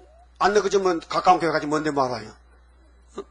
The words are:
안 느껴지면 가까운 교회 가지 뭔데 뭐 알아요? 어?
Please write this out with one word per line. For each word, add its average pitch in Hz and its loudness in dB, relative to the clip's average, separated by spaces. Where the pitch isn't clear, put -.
안 196 2
느껴지면 190 2
가까운 175 2
교회 160 -2
가지 151 -2
뭔데 151 -2
뭐 139 0
알아요? 110 -8
어? - -14